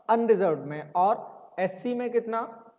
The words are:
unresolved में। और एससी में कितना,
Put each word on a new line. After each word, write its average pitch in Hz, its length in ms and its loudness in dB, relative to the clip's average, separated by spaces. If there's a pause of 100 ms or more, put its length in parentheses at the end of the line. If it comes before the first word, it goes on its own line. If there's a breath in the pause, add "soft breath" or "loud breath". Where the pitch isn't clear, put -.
unresolved 196 580 4
में। 151 260 -10
और - 680 0
एससी 190 360 -4
में 240 160 -4
कितना, 233 360 -2 (320)